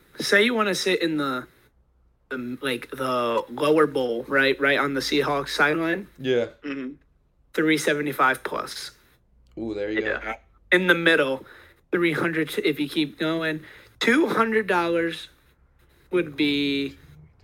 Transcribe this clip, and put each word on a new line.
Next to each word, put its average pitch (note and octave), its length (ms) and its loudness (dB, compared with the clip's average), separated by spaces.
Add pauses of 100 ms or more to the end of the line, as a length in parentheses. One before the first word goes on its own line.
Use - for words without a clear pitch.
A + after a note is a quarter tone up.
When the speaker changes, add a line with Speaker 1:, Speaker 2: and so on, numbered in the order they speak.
(200)
Speaker 1:
say G3+ 240 4
you B3 100 2
wanna G#3 220 0
sit F#3 260 0
in E3 160 0
the, C3 300 -4 (800)
the, B2+ 320 -8
like, B2 300 -4
the A#2+ 580 0
lower D3 380 4
bowl, B2 400 -2
right? C3+ 340 2
Right C#3 160 4
on C#3+ 160 0
the C3 80 -2
Seahawks C#3+ 480 0
sideline? E3 580 0 (120)
Speaker 2:
Yeah. B2 300 0 (140)
Speaker 3:
Mm-hmm. C#3 300 -8 (640)
Speaker 1:
Three D#3 240 2
seventy-five D3 640 0
plus. - 480 -8 (680)
Speaker 2:
Ooh, A2 160 -6
there G2+ 180 -4
you G#2+ 100 -2
go. G#2+ 220 -4
Speaker 4:
Yeah. A2 100 -8 (380)
Speaker 1:
In F#3 160 4
the F3 80 6
middle, D3+ 480 2 (480)
three F3 220 2
hundred D#3+ 380 -2 (120)
if D3 160 0
you D3 100 -2
keep D3 300 -4
going. D#3+ 420 -2 (380)
Two C4 280 4
hundred A3 380 0
dollars E3+ 640 -2 (800)
would E3 260 -2
be C#3+ 600 0 (480)